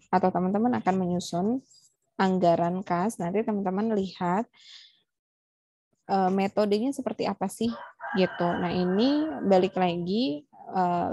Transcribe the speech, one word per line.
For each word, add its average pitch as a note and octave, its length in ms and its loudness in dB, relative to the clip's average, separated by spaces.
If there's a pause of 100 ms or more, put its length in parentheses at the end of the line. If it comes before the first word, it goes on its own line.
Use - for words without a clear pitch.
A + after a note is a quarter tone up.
atau F#3 240 2
teman-teman G3+ 480 0
akan F#3 160 2
menyusun F3+ 640 -2 (560)
anggaran F3+ 720 2
kas, F3+ 320 0
nanti F#3+ 240 0
teman-teman G#3 560 -2
lihat, F#3 480 -2 (1600)
eh, F#3+ 240 2
metodenya G#3 640 0
seperti - 320 -4
apa G3 240 -4
sih, A3+ 160 -2 (480)
gitu. F3+ 320 2
Nah, F3 240 -2
ini G#3+ 560 2 (160)
balik F#3+ 320 4
lagi, F#3 720 -2 (240)
eh, F3+ 420 0